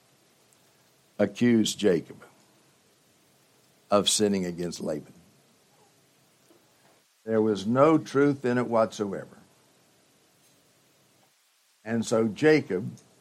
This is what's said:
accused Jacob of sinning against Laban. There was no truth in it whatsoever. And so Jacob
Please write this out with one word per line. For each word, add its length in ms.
accused 600
Jacob 440
of 200
sinning 360
against 360
Laban. 320
There 160
was 240
no 320
truth 480
in 120
it 100
whatsoever. 680
And 220
so 220
Jacob 640